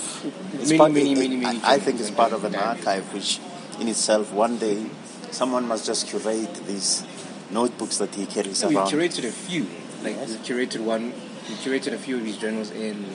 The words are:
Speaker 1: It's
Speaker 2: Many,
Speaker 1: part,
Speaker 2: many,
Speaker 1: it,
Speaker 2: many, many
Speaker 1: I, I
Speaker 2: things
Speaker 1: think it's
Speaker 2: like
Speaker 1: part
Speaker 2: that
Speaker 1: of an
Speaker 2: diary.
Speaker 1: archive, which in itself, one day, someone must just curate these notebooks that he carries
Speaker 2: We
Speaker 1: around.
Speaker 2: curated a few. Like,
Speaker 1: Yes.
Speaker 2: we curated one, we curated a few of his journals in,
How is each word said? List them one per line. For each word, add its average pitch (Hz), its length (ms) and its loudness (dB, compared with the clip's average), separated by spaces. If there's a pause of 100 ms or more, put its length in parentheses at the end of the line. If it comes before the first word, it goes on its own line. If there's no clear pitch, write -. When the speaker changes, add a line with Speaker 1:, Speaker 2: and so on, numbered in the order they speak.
(540)
Speaker 1:
It's 143 160 -2
Speaker 2:
Many, 160 80 6
Speaker 1:
part, 156 140 10
Speaker 2:
many, 143 200 6
Speaker 1:
it, 135 60 6
Speaker 2:
many, 131 180 2
many 120 260 0
Speaker 1:
I, 127 120 8
I 139 40 8
Speaker 2:
things 135 60 0
Speaker 1:
think 117 160 2
it's 107 100 -2
Speaker 2:
like - 60 -4
Speaker 1:
part 117 140 6
Speaker 2:
that 110 60 0
Speaker 1:
of 95 80 -2
an 101 80 0
Speaker 2:
diary. 98 140 0 (120)
Speaker 1:
archive, 98 360 0
which 95 240 -2 (420)
in 110 80 0
itself, 107 440 2
one 113 260 2
day, 107 280 0 (440)
someone 123 380 0
must 113 180 0
just 113 220 0
curate 107 460 -2 (120)
these 98 380 -2 (460)
notebooks 113 480 0
that 101 160 -2
he 98 120 -2
carries 98 380 -2
Speaker 2:
We 98 120 4
Speaker 1:
around. 98 120 4
Speaker 2:
curated 156 360 0
a 110 80 -2
few. 151 340 -2 (360)
Like, 110 140 -4
Speaker 1:
Yes. 120 140 -6
Speaker 2:
we 110 60 -6
curated 120 440 -2
one, 113 320 0 (360)
we 113 80 -6
curated 135 360 -2
a 113 60 -4
few 131 200 -4
of 113 60 -2
his 107 140 -4
journals 110 320 -2
in, 104 340 -6 (100)